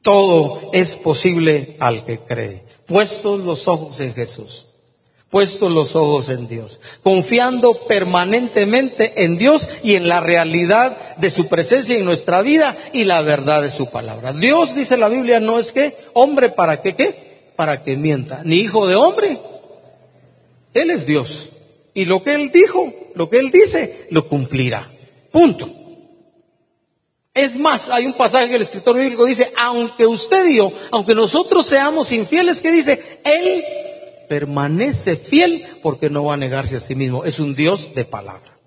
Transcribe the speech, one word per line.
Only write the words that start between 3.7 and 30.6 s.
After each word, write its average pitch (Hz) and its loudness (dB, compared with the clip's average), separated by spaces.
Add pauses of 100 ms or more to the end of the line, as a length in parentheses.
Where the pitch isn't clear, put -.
en 123 -8
Jesús, - -12 (640)
puestos 196 0
los 156 0
ojos 147 0
en 123 -8
Dios, 113 -14 (220)
confiando 233 2
permanentemente 208 0
en 170 0
Dios 277 4 (120)
y 208 4
en 175 0
la 175 2
realidad 170 0
de 170 -2
su 165 -2
presencia 226 0
en 196 0
nuestra 175 0
vida 285 2 (160)
y 233 0
la 175 2
verdad 151 0
de 143 -4
su 135 -6
palabra. 113 -10
Dios, 254 2
dice 262 0
la 220 2
Biblia, 240 2
no 220 0
es 233 -4
que 277 -2 (160)
hombre 269 4
para 160 0
que, 190 -4
¿qué? - -6
Para 151 -2
que 135 -6
mienta, 143 -4
ni 160 2
hijo 208 0
de 185 2
hombre. 370 2 (1300)
Él 330 0
es 165 -4
Dios. 147 -4 (460)
Y 190 -2
lo 185 0
que 285 0
Él 294 -4
dijo, 349 4 (220)
lo 165 -4
que 226 2
Él 269 0
dice, 370 2
lo 160 0
cumplirá. 127 -4 (400)
Punto. 311 4 (1700)
Es 254 0
más, 285 -2
hay 247 0
un 262 -4
pasaje 240 2
que 247 -2
el 226 0
escritor 233 0
bíblico 247 2
dice, 247 0
"Aunque 240 0
usted 370 2
y 285 4
yo, 196 2 (200)